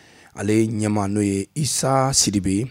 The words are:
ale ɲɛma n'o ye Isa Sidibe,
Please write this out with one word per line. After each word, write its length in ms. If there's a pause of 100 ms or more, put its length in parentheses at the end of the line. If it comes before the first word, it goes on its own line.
(340)
ale 320
ɲɛma 420
n'o 140
ye 320
Isa 580
Sidibe, 580